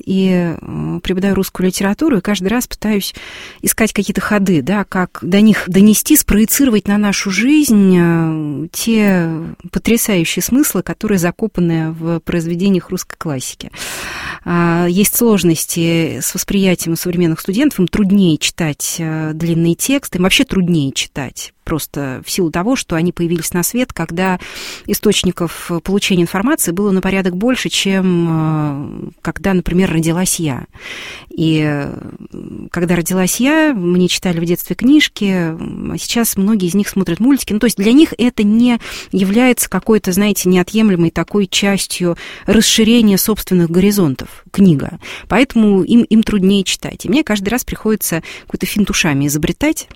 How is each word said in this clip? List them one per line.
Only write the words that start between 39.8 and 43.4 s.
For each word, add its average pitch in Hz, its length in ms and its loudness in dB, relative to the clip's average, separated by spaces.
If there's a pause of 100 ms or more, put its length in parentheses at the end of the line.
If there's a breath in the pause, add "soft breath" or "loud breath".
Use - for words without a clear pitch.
знаете, 196 380 2
неотъемлемой 180 640 2
такой 190 340 -2
частью 180 720 -2 (300 loud breath)
расширения 214 720 4
собственных 180 500 0